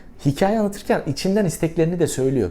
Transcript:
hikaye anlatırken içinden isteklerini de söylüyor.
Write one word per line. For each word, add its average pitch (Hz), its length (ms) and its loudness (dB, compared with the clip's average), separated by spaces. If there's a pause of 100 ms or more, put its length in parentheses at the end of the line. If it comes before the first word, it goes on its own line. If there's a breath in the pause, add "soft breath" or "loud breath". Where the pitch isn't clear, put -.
(240 loud breath)
hikaye 190 340 2
anlatırken 202 480 -2
içinden 190 380 0
isteklerini 165 560 0
de 160 60 4
söylüyor. 131 440 0